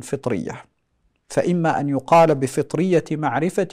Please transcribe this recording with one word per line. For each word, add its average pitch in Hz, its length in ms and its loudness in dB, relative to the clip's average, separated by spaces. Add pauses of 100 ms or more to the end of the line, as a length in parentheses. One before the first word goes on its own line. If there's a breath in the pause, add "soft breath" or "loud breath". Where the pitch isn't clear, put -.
فطرية. - 640 -6 (640)
فإما 165 520 0
أن 143 100 -2
يقال 156 460 4
بفطرية 151 760 0
معرفة 156 600 -2